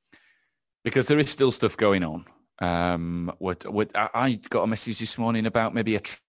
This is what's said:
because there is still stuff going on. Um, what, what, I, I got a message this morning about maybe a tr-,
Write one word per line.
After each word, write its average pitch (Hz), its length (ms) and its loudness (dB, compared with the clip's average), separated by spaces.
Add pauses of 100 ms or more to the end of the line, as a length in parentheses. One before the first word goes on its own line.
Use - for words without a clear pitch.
(840)
because 120 240 2
there 147 100 4
is 147 120 2
still 131 200 2
stuff 117 260 0
going 98 280 4
on. 80 220 -8 (320)
Um, 87 800 -2
what, 92 340 -6
what, 107 220 0
I, 107 180 0
I 127 200 2 (180)
got 98 140 2
a - 20 0
message 110 320 -4
this 113 180 -8
morning 113 300 -2
about 113 260 0
maybe 110 240 0
a 101 40 0
tr-, - 180 -12 (100)